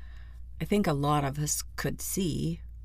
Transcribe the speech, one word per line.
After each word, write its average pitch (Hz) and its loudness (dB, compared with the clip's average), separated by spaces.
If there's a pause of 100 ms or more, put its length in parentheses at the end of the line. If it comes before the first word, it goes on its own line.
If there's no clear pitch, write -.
(600)
I 160 -2
think 202 4
a 165 6
lot 143 4
of 139 -2
us - 0 (100)
could - -2
see 165 0 (240)